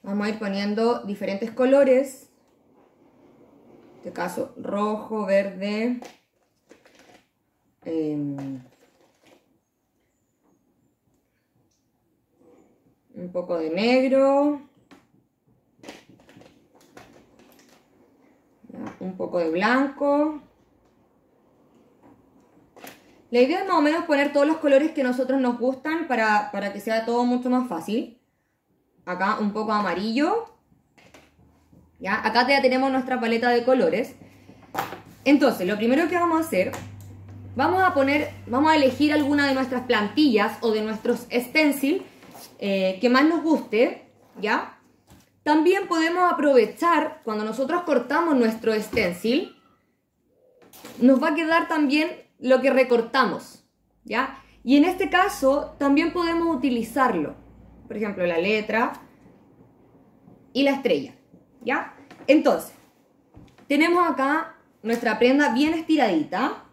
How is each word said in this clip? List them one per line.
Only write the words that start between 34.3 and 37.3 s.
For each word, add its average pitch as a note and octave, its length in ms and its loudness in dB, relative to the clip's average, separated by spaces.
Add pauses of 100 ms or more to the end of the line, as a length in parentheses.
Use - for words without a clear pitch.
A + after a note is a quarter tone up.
Entonces, B3+ 420 4
lo G#3 100 -2
primero B3+ 320 2
que F4 60 -2
vamos E4+ 240 2
a D#4+ 80 -2
hacer, C4+ 260 -2 (840)